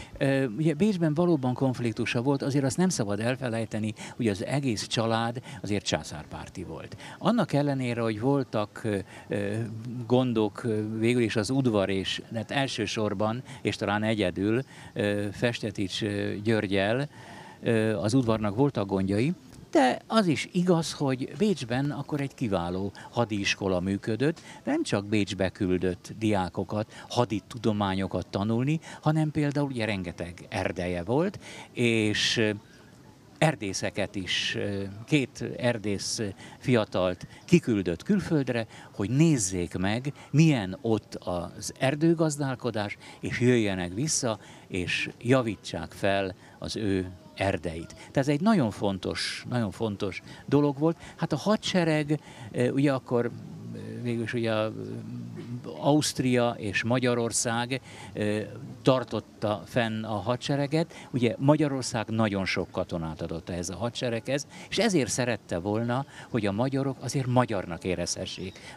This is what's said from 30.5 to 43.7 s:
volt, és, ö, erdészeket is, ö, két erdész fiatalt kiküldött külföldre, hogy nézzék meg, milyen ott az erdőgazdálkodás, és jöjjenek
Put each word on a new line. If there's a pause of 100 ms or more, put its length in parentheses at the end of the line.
volt, (340)
és,
ö, (880)
erdészeket
is,
ö, (220)
két (140)
erdész (380)
fiatalt (180)
kiküldött
külföldre, (240)
hogy
nézzék
meg, (180)
milyen
ott
az
erdőgazdálkodás, (220)
és
jöjjenek